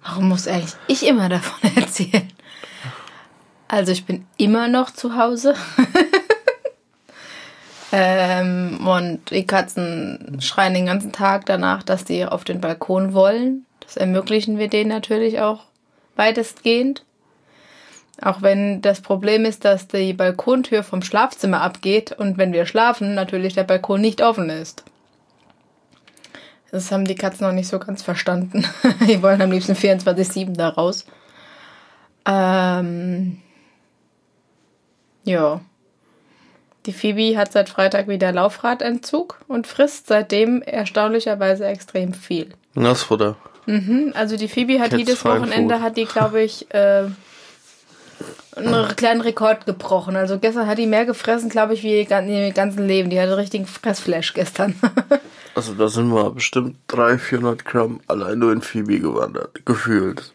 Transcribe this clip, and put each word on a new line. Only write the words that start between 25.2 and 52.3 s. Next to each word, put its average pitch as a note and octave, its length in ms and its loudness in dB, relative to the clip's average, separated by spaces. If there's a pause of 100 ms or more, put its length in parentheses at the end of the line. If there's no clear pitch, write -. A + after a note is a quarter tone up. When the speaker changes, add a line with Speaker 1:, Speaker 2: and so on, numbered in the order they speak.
Speaker 1:
Das F#3 220 -6
haben G3 140 0
die F#3+ 100 -2
Katzen F#3+ 320 -4
noch F#3 80 0
nicht F#3 140 -2
so F#3+ 100 -4
ganz F#3+ 240 -10
verstanden. F3+ 640 -2 (200)
<laughs> A#3 220 4
Die G3 160 4
wollen G3 180 6
am F#3+ 100 4
liebsten F#3 220 0
vierundzwanzig F#3 540 2
sieben F#3+ 260 -6
da E3+ 160 0
raus. E3+ 360 -2 (1200)
Ähm, F3+ 1120 0 (1800)
ja. E3 380 0 (1200)
Die G3+ 80 -8
Phoebe G#3+ 440 0
hat G3+ 140 0
seit G3 160 2
Freitag G3 400 0
wieder F#3+ 240 0
Laufradentzug A#3+ 1160 -2
und A#3 180 -4
frisst - 400 0
seitdem A3 540 2
erstaunlicherweise G#3 1080 0
extrem F#3 460 -4
viel. - 400 -6 (200)
Speaker 2:
Nassfutter. A2+ 600 2 (300)
Speaker 1:
Mhm, A3 500 0
also A3 220 -2
die G#3+ 100 -4
Phoebe B3 320 0
hat A#3+ 120 0
Speaker 2:
Cats A#3 80 2
Speaker 1:
jedes B3 220 0
Speaker 2:
Fine A3+ 200 2
Speaker 1:
Wochenende, A#3 340 0
Speaker 2:
Food. A3+ 80 -2
Speaker 1:
hat A3+ 140 -4
die, A3+ 80 -2
glaub G#3+ 300 0
ich, A3 380 -2
äh, G3+ 300 4 (1500)
einen A3 400 0
kleinen A#3 260 2
Rekord A3 440 0
gebrochen. F#3+ 500 -2
Also F#3+ 240 -2
gestern A3+ 280 0
hat G#3 100 0
die A#3 100 0
mehr A3 180 2
gefressen, A#3 440 -2
glaub G#3+ 220 2
ich, G#3+ 120 -2
wie G#3+ 160 2
ihr G#3 60 0
gan-, G3 240 0
in G#3 40 -2